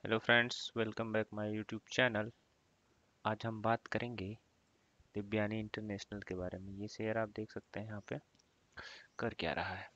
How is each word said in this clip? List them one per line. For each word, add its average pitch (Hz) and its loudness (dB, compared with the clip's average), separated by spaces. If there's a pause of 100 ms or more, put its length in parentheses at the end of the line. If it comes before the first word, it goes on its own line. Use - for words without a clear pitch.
Hello 110 4
friends, 120 6
welcome 110 0
back 107 4 (120)
my 107 0
YouTube 107 -4
channel। 117 4 (960)
आज 110 0
हम 110 -4
बात 113 2
करेंगे 110 -2 (760)
दिव्यानी 104 2
इंटरनेशनल 107 -6
के 98 -6
बारे 90 -4
में। 98 -10
ये 101 -8
शेयर 110 -2
आप 110 0
देख 107 -6
सकते - -8
हैं 107 -8
यहाँ 107 -8
पे 143 -4 (1000)
कर 113 -2
क्या 80 0
रहा 90 -2
है। 95 -10